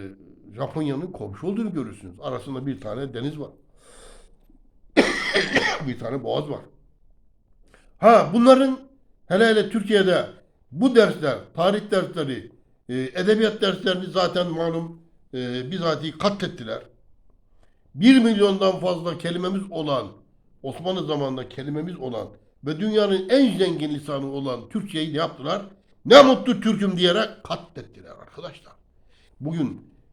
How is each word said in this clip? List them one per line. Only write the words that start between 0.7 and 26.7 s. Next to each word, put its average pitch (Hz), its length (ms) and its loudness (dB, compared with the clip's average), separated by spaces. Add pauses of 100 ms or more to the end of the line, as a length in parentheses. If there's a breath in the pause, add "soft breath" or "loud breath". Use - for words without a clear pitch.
komşu 101 360 -12
olduğunu 202 260 -4
görürsünüz. 101 480 -10
Arasında 131 440 -8
bir 135 160 -6
tane 117 320 -10
deniz 143 260 -8
var. 131 100 -12 (1500 soft breath)
<coughs> - 920 0
Bir 123 120 -6
tane 117 240 -8
boğaz 135 260 -4
var. 113 120 -10 (1400 soft breath)
Ha, 190 360 6
bunların 262 460 6 (460)
hele 202 220 4
hele 214 220 2
Türkiye'de 190 560 2 (460)
bu 233 240 2
dersler, 156 420 4 (180)
tarih 202 360 0
dersleri, 147 600 -4 (380)
e, 123 60 -6
edebiyat 208 680 0
derslerini 185 440 -2
zaten 175 460 -2
malum, 165 500 -6 (320)
e, 127 380 -8
bizatihi 160 460 -4
katlettiler. 156 640 -4 (1120)
Bir 240 280 8
milyondan 196 560 2
fazla 170 380 -4
kelimemiz 180 540 -6
olan, 143 360 -4 (560)
Osmanlı 165 420 -6
zamanında 135 440 -4
kelimemiz 151 480 -8
olan 117 300 -8 (360)
ve 156 160 -6
dünyanın 202 500 0
en 240 280 4
zengin 156 360 0
lisanı 139 380 -6
olan 131 380 -6
Türkçeyi 156 440 -6
ne 143 40 -4
yaptılar? 165 480 -4 (400)
"Ne 269 180 12
mutlu 254 380 2
Türk'üm." 196 360 0